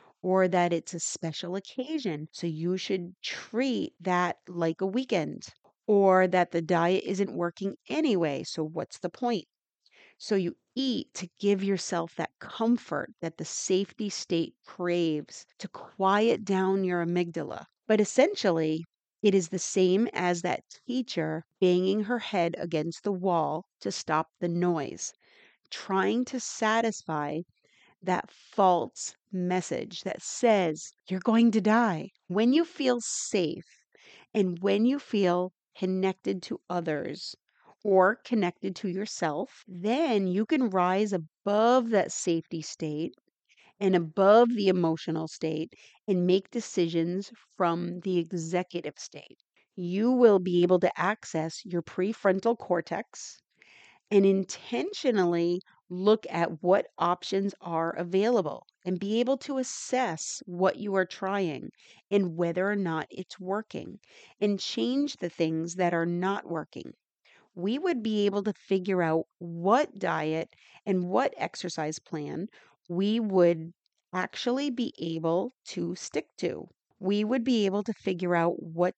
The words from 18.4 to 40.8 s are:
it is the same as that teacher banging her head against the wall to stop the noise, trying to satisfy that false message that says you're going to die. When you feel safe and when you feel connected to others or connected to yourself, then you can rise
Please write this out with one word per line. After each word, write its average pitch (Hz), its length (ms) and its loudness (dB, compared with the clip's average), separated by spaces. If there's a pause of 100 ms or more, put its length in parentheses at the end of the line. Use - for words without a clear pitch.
it 202 120 6
is 180 140 2
the 190 100 -6
same 190 560 2
as 175 280 0
that 175 200 -2 (240)
teacher 165 580 -4 (160)
banging 185 440 4
her 233 160 -2
head 170 380 0
against 165 440 -4
the 202 100 -2
wall 175 540 0 (140)
to 202 100 -6
stop 160 380 -2 (120)
the 175 80 -2
noise, 170 640 -2 (580)
trying 202 560 0
to 254 140 -8
satisfy 190 1000 -2 (640)
that 180 280 -2
false - 840 0 (180)
message 180 720 -4
that - 200 -8
says 190 720 0 (160)
you're 185 120 -4
going 233 300 6
to 214 100 2
die. 214 480 2 (200)
When 220 240 2
you 320 120 4
feel 254 360 0
safe - 640 -4 (640)
and 185 280 0
when 196 260 2
you 277 120 2
feel 180 540 0 (240)
connected 190 680 -2
to - 160 -8 (100)
others 160 640 -6 (480)
or 196 420 6
connected 196 520 -2
to 202 120 -6
yourself, 185 800 -6
then 208 580 0
you 190 200 0
can 262 240 0
rise 190 420 2